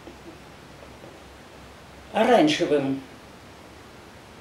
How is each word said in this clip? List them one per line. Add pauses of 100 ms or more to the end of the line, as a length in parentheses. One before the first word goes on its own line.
(2000)
оранжевым, (1400)